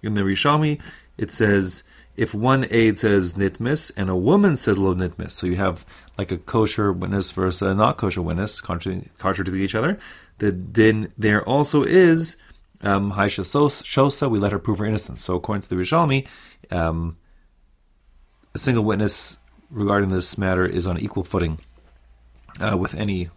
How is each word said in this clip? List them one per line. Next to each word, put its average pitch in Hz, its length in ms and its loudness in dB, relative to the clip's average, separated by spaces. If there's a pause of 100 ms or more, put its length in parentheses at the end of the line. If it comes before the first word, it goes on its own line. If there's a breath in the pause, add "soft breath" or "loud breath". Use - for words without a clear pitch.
In 107 140 -4
the 101 60 0
Yerushalmi, 147 580 2 (380 loud breath)
it - 140 -6
says, 98 520 2 (320 soft breath)
if 107 180 -4
one 127 360 2
aid 110 280 4
says 98 360 2
nitmis 113 640 -2
and 95 120 -2
a 92 60 -2
woman 160 400 4
says 107 220 0
lo 95 180 2
nitmis, 90 360 -6
so - 160 -6
you 90 100 0
have 92 280 -2 (320 loud breath)
like 98 140 -6
a 90 60 -4
kosher 107 560 0
witness 92 380 -4
versus 92 300 -2
a 95 120 0
not 107 240 2
kosher 95 240 -2
witness, 87 400 -4
contrary, 90 560 -8
contrary 95 340 -4
to 95 60 -4
each 98 180 -4
other, 156 240 -2 (380 loud breath)
the 104 140 0
din 107 680 2
there 107 260 2
also 143 400 2
is, 165 540 4 (440 soft breath)
um, 101 320 0
Haisha 101 300 0
Sos-, 143 400 0
Shosa, 135 460 2
we 110 100 2
let 101 140 2
her 98 60 -2
prove 101 200 -2
her 107 60 -2
innocence. 104 380 -4
So 92 120 -2
according 98 280 -4
to - 60 -20
the 92 60 -4
Yerushalmi, 135 520 0 (440 loud breath)
um, 82 460 -2 (1400)
a - 60 -8
single 117 260 2
witness 104 520 -2 (320)
regarding 101 400 0
this 92 280 -2
matter 92 280 2
is 90 220 -2
on 87 120 -2
equal - 240 -4
footing, 82 360 -2 (1000)
uh, 104 160 -2
with 90 180 -4
any 92 420 -4